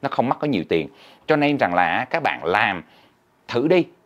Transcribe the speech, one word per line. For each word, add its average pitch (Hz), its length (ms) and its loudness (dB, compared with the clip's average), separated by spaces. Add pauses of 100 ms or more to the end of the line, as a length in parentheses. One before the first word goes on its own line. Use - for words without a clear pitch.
nó 135 80 -4
không 120 200 -2
mất 147 100 -2
có 151 80 -2
nhiều 104 220 0
tiền. 80 200 0 (380)
Cho 156 80 2
nên 147 220 2
rằng 104 160 0
là 90 360 2
các 165 140 -4
bạn 69 220 -4
làm 95 380 0 (640)
thử 120 200 -2
đi 175 200 4 (180)